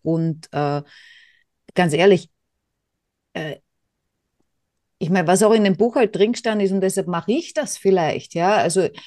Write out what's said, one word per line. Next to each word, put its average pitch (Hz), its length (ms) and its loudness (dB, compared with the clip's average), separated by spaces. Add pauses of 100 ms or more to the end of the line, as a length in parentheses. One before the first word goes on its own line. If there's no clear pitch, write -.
und, 165 500 -4
äh, 147 300 -4 (920)
ganz 175 180 2
ehrlich, 180 380 4 (1040)
äh, 151 220 -10 (1400)
ich 170 120 -4
meine, 185 180 0
was 190 140 2
auch 220 100 6
in 214 120 4
dem 190 120 2
Buch 233 200 0
halt 247 200 2
drin 214 160 2
gestanden 214 340 -4
ist 185 60 -4
und 196 80 -2
deshalb 190 260 -2
mache 170 260 -4
ich 330 220 -4
das 294 220 -6
vielleicht, 180 580 -2
ja, 180 220 0
also 170 320 0 (180)